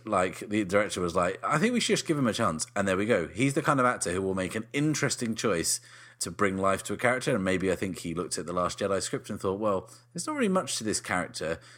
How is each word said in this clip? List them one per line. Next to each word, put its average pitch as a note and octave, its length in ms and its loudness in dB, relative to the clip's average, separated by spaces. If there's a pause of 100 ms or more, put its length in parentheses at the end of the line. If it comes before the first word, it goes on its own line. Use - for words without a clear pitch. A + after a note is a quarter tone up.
like, F#2+ 440 0
the G#2+ 160 2
director G2 360 2
was F2 140 0
like, F2+ 280 0
"I A#2+ 140 2
think A3 160 2
we A#3 60 0
should - 140 2
just D#3+ 120 0
give D3+ 140 0
him C3 80 2
a G#2 60 2
chance." F2 420 0
And G2 120 0
there F#2 100 4
we G#2 100 0
go. E2+ 260 2
He's C3+ 220 2
the D#3+ 80 2
kind D3 160 4
of B2 80 4
actor G#2 240 0
who F2+ 100 0
will F#2+ 140 0
make F#2 180 -2
an A2 200 -4
interesting C#3 600 0
choice F#2+ 460 0 (400)
to F#2+ 120 -6
bring F#2+ 260 0
life F#2+ 260 2
to G#2 100 -6
a G2 40 -4
character. B2+ 380 0
And F#2+ 80 0
maybe F#2 280 2
I E2+ 40 2
think F#2+ 240 -4
he E2+ 140 -6
looked E2 240 -4
at F2 80 -6
The E2+ 80 -6
Last F2 260 -2
Jedi G2 220 0
script - 280 -6
and G#2 120 -6
thought, G2 180 0
"Well, G2+ 300 0 (240)
there's F3 120 -6
not D4+ 100 -4
really C4 120 2
much F#3 300 0
to - 60 -6
this G#2 180 0
character. E2 580 -2 (180)